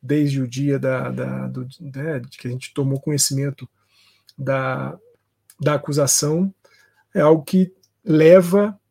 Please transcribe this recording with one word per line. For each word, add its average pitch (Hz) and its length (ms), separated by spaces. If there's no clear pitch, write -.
desde 139 400
o 127 60
dia 139 300
da, 131 320
da, 131 380
do, 127 200
né, 143 400
de 123 180
que - 100
a 120 40
gente 127 220
tomou 135 260
conhecimento 139 680
da, 135 600
da 147 140
acusação, 151 800
é - 80
algo 151 220
que 185 300
leva 180 760